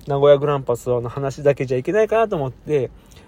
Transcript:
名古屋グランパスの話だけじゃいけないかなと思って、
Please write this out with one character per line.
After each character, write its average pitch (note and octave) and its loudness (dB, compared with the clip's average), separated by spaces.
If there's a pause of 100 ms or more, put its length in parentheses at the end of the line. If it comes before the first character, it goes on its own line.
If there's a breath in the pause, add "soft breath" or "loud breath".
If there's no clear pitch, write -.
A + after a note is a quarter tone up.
名 C#3 -2
古 C#3+ 6
屋 C#3+ 8
グ C#3 -4
ラ D3 0
ン C3+ -4
パ B2 -4
ス - -10
の A#2+ -2
話 C#3 -8
だ C#3+ 4
け C3+ -6
じ B2+ -2
ゃ B2+ 0
い C3 -6
け E3+ -4
な G#3 2
い A3 0
か G#3+ 0
な A3+ 0
と G#3 -4
思 C#3 -4
っ B2+ -12
て、 C#3 -4 (380 soft breath)